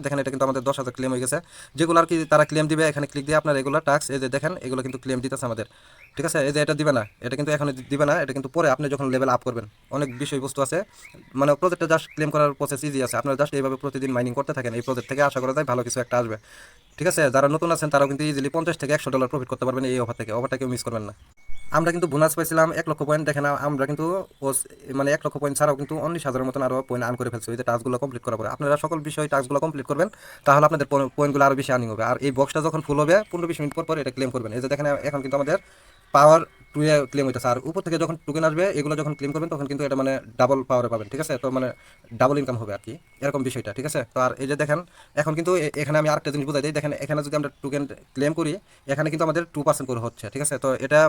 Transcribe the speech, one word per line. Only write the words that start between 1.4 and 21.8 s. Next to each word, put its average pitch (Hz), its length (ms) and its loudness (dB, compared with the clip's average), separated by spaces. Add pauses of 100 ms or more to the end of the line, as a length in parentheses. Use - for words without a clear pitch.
যেগুলো 165 240 4
আর 165 80 4
কি 170 60 2 (160)
তারা 151 180 8
ক্লেম 151 220 2
দিবে 156 200 4
এখানে 143 200 -4
ক্লিক 139 160 -6
দিয়ে 156 140 4
আপনারা 147 200 2
এগুলো 139 160 0 (100)
টাস্ক, 147 180 4 (100)
এই 139 80 -2
যে 131 120 0
দেখেন 147 160 -2 (140)
এগুলো 131 200 -4
কিন্তু 131 180 -8
ক্লেম 131 220 -2
দিতেছে 135 240 -6
আমাদের, 110 160 -6 (500)
ঠিক 143 140 -2
আছে? 160 180 0
এই 147 80 0
যে 151 100 2
এটা 156 140 2
দিবে 151 180 -2
না, 110 60 -2 (220)
এটা 123 140 -8
কিন্তু 147 160 -2
এখন 143 120 -2 (240)
দিবে 143 180 0
না, 156 140 2
এটা 135 140 -6
কিন্তু 135 180 -8
পরে 165 200 2
আপনি 147 180 -2
যখন 139 200 -2
লেভেল 127 220 2
আপ 120 120 0
করবেন। 113 180 -6 (300)
অনেক 143 140 -2 (120)
বিষয়বস্তু 139 440 -4
আছে, 156 120 -2 (640)
মানে 147 120 6 (100)
প্রজেক্টটা 175 320 2
just 151 220 2
ক্লেম 151 200 0
করার 147 240 4
প্রসেস 143 280 -4
ইজি 139 180 -2
আছে। 120 140 -2
আপনারা 139 220 0
just 147 180 0
এইভাবে 131 240 0
প্রতিদিন 135 320 -2
মাইনিং 123 240 0
করতে 139 180 -2
থাকেন, 123 200 -2
এই 120 100 -4
প্রজেক্ট 127 240 -2
থেকে 135 180 2
আশা 135 140 -4
করা 131 120 0
যায় 151 160 0
ভালো 117 160 0
কিছু 117 160 -6
একটা 123 180 -4
আসবে, 107 160 -4 (600)
ঠিক 156 140 -2
আছে? 160 100 2 (140)
যারা 139 200 6
নতুন 165 200 0
আছেন 147 180 -2
তারাও 143 180 6
কিন্তু 139 180 -4
ইজিলি 139 260 -2
পঞ্চাশ 165 260 -2
থেকে 147 160 -2
একশো - 180 -6
ডলার 131 160 0
প্রফিট 127 200 -4
করতে 127 160 -4
পারবেন 127 240 -2
এই 127 120 0
অফার 117 160 -6
থেকে। 110 180 -8
অফারটা 131 220 -4
কেউ 131 140 -4
মিস 113 140 -6
করবেন 110 220 -6
না। 104 60 -14 (600)
আমরা 165 180 2